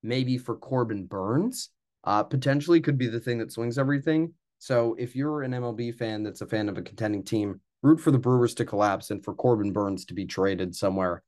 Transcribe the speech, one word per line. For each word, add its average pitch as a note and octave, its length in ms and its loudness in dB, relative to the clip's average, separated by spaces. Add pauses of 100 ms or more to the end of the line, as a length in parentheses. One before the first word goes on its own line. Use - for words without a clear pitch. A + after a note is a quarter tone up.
maybe B2+ 340 0
for B2 200 -6
Corbin G#2+ 480 -2
Burnes, A2+ 640 -2 (340)
uh, G#2 200 2
potentially C#3+ 580 2
could C#3+ 160 2
be B2 100 0
the A2+ 120 -2
thing A#2 200 -2
that A2+ 120 -6
swings A#2 260 -4
everything. C#3+ 560 0 (260)
So A#2 400 0
if B2 160 -6
you're D3 280 -2
an B2+ 100 -4
M B2 100 -4
L A#2+ 100 -4
B A#2 180 -4
fan A2 320 -4
that's G#2 180 -8
a G2+ 60 -10
fan G#2+ 220 -2
of F#2+ 80 -6
a F#2 40 -8
contending G#2 420 -4
team, G#2 380 -2 (200)
root D#3+ 180 6
for D#3+ 120 2
the C3 80 6
Brewers B2 360 4
to A#2 100 0
collapse G2+ 460 0
and G2+ 120 -6
for G2+ 100 -8
Corbin G#2+ 380 2
Burnes G2 340 -2
to - 80 -14
be F#2+ 120 -6
traded F#2+ 500 -2
somewhere F#2 520 -2